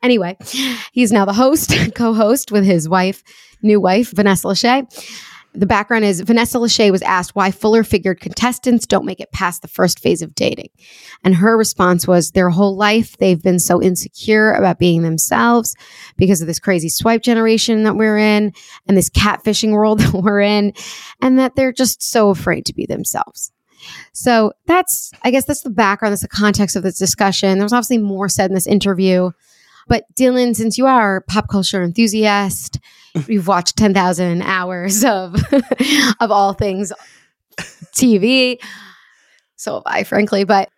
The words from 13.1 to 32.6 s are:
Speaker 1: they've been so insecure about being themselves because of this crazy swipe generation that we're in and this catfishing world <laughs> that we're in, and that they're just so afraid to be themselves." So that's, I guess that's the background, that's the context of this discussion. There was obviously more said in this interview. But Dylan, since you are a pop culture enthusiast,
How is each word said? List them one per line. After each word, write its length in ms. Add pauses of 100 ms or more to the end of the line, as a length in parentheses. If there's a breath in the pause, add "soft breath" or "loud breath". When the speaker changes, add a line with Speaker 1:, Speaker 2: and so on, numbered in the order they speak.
Speaker 1:
they've 260
been 160
so 240
insecure 720
about 260
being 240
themselves 720 (420 loud breath)
because 240
of 60
this 140
crazy 280
swipe 340
generation 600
that 140
we're 200
in 360 (340 loud breath)
and 100
this 140
catfishing 600
world 260
<laughs> 20
that 140
we're 260
in, 320 (480 loud breath)
and 200
that 160
they're 160
just 280
so 300
afraid 360
to 60
be 140
themselves." 640 (640 loud breath)
So 400 (140)
that's, 440 (140)
I 80
guess 140
that's 160
the 80
background, 420
that's 100
the 60
context 480
of 80
this 140
discussion. 600
There 60
was 80
obviously 260
more 300
said 240
in 20
this 140
interview. 640 (560 soft breath)
But 160 (100)
Dylan, 400
since 240
you 80
are 300
a 60
pop 260
culture 340
enthusiast, 960 (240 soft breath)